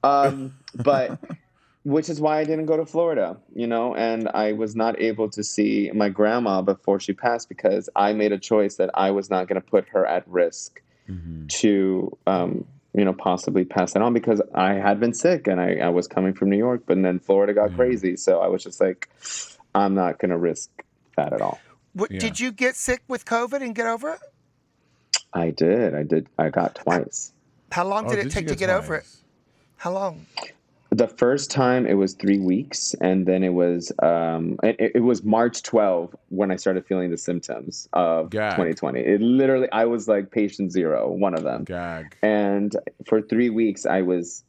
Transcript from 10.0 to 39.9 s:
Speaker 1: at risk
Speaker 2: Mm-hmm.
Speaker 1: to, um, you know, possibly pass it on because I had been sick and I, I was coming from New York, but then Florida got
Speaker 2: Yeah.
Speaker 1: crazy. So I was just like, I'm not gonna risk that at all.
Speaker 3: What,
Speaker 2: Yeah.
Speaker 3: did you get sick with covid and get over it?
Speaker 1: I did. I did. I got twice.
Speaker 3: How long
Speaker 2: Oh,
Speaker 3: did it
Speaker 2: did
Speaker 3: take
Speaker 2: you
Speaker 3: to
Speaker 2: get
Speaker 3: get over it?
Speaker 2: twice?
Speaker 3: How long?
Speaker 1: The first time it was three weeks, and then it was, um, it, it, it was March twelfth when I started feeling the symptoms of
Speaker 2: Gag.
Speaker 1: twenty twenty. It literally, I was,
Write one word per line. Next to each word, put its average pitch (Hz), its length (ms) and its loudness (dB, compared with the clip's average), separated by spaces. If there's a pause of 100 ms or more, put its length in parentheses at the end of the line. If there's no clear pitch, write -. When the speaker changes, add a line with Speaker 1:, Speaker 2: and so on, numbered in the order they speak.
Speaker 1:
at 87 220 -2
risk 87 540 -2 (280)
Speaker 2:
Mm-hmm. 82 380 -12
Speaker 1:
to, 95 720 0 (100)
um, 92 360 0 (300)
you 101 100 2
know, 95 80 2
possibly 92 540 0
pass 90 280 -2
it 98 80 2
on 120 120 2
because 113 280 2 (140)
I 95 200 2
had 101 260 2
been 120 120 0
sick 165 340 0
and 92 120 2
I, 92 200 2
I 87 100 2
was 87 180 0
coming 92 260 0
from 95 160 0
New 98 80 4
York, 120 280 0
but 92 160 2
then 92 180 2
Florida 101 340 2
got 104 180 2
Speaker 2:
Yeah. 87 40 -10
Speaker 1:
crazy. 101 400 0
So 92 240 2
I 92 80 2
was 92 160 0
just - 160 -16
like, - 300 0 (680)
I'm 98 200 2
not 90 240 0
gonna 90 180 0
risk 85 320 -2 (460)
that - 180 -2
at 53 80 -2
all. 50 180 -4 (340)
Speaker 3:
What, 202 180 -4
Speaker 2:
Yeah. 190 80 -6
Speaker 3:
did 208 200 -4
you 254 120 -4
get 247 240 -2
sick - 320 -4
with 247 180 -8
covid 240 360 -2
and 240 140 -8
get 233 120 -2
over 233 260 -4
it? - 60 -14 (1120)
Speaker 1:
I 85 180 0
did. 92 440 2
I 73 80 -2
did. 78 240 0 (100)
I 78 120 2
got 85 260 -2
twice. - 560 -4 (400)
Speaker 3:
How 175 140 -2
long 202 200 -4
Speaker 2:
Oh, 123 40 -6
Speaker 3:
did 208 100 -2
it 196 40 -2
Speaker 2:
did 139 80 -6
Speaker 3:
take 185 120 -4
Speaker 2:
you 156 60 -6
Speaker 3:
to 147 60 -2
Speaker 2:
get 185 120 -2
Speaker 3:
get - 20 0
over 165 260 -2
it? 151 60 -4
Speaker 2:
twice? - 160 -20 (600)
Speaker 3:
How 170 140 -6
long? 180 340 -6 (680)
Speaker 1:
The 110 160 4
first 139 420 0
time 127 380 4
it - 80 4
was 98 180 2
three 98 240 2
weeks, 95 640 -2
and 92 240 2
then 92 180 2
it 92 120 2
was, 87 360 0 (120)
um, 82 580 0
it, 113 180 2
it, - 160 0
it 120 40 4
was 117 240 2
March 113 400 2
twelfth 95 520 2 (140)
when 95 220 0
I 92 40 0
started 92 300 -2
feeling 92 240 0
the 82 80 -4
symptoms 82 760 -8
of 82 360 2
Speaker 2:
Gag. 107 260 -2
Speaker 1:
twenty 85 200 0
twenty. 65 240 -4
It 82 200 2
literally, 127 520 2
I 113 140 2
was, 117 220 -2